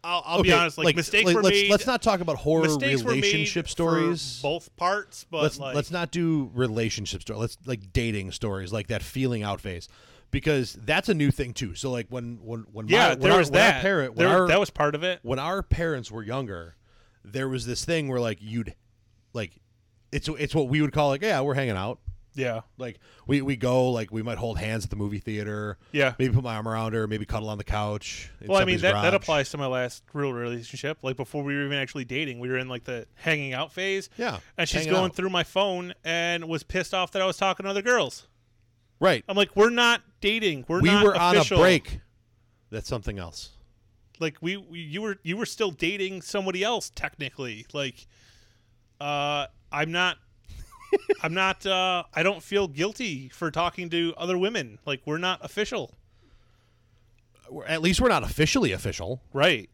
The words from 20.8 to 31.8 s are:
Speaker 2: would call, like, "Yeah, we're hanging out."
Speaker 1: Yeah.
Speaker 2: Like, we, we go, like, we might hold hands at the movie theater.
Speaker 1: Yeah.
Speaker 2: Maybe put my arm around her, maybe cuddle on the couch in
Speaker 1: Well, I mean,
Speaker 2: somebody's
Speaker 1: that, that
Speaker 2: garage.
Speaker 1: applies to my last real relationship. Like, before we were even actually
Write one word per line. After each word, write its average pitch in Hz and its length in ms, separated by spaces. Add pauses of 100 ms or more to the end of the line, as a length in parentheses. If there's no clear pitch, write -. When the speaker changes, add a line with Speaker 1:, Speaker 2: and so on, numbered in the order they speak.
Speaker 2:
would 147 120
call, 147 160
like, 139 140
"Yeah, 185 180
we're 139 140
hanging 127 200
out." 101 240 (360)
Speaker 1:
Yeah. 120 260 (160)
Speaker 2:
Like, 123 220 (280)
we, 139 140
we 135 160
go, 127 340
like, 110 200
we 110 120
might 113 140
hold 113 200
hands 110 280
at - 40
the 110 60
movie 104 240
theater. 104 580 (140)
Speaker 1:
Yeah. 139 260
Speaker 2:
Maybe 131 160
put 123 100
my 117 120
arm 110 140
around 110 240
her, 110 120
maybe 104 200
cuddle 107 240
on 107 80
the 104 80
couch 107 640 (100)
in - 80
Speaker 1:
Well, 190 140
I 185 40
mean, 180 120
Speaker 2:
somebody's 165 60
Speaker 1:
that, 190 100
that - 80 (100)
Speaker 2:
garage. 196 120
Speaker 1:
applies 147 260
to 156 80
my 143 100
last 127 360 (100)
real 143 180
relationship. 120 720
Like, 131 160
before 143 260
we 139 120
were 143 100
even 143 120
actually 135 280